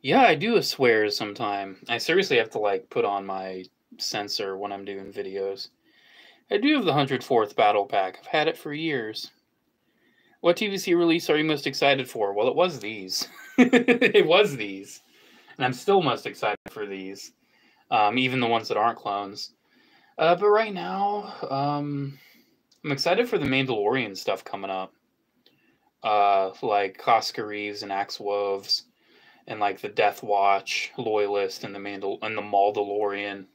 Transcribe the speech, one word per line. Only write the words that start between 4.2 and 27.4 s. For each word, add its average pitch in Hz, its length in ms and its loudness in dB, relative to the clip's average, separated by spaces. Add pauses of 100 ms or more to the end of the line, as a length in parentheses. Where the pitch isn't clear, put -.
when 101 140 -6
I'm 98 140 -10
doing 98 260 -12
videos. 98 580 -6 (800)
I 147 80 0
do 285 180 4
have 233 100 2
the 151 80 4
hundred 139 300 2
fourth 110 320 2
Battle 104 300 4
Pack. 95 340 -2
I've - 80 -20
had 156 200 2
it 160 100 -2
for 151 160 -10
years. 139 580 -6 (1080)
What 170 140 4
T 214 120 -2
V 196 100 -4
C 185 160 0
release 170 360 4
are 151 80 4
you 151 60 2
most 156 240 -2
excited 139 420 2
for? 101 240 -2
Well, 107 140 2
it 127 80 0
was 170 240 0
these. 98 480 -8 (160)
<laughs> - 140 -6
It 240 680 4
was 170 300 4
these. 98 460 -10 (560)
And 127 80 -2
I'm 127 80 -2
still 196 280 2
most 123 260 -2
excited 104 320 -4 (100)
for 107 160 -8
these, 98 480 -12 (560)
um, 107 280 2
even 131 220 0
the 120 80 0
ones 117 200 0
that - 100 -2
aren't 117 220 2
clones. 101 560 -8 (600)
Uh, 170 180 4
but 196 120 2
right 214 260 4
now, 196 600 -4 (160)
um, 143 720 -4 (680)
I'm 151 60 -4
excited 185 360 0
for 202 120 0
the 147 60 -2
Mandalorian 123 680 0
stuff - 280 -6
coming 98 260 -10
up. 95 240 -8 (1120)
Uh, 101 480 4 (100)
like 104 400 -2
Koska - 440 0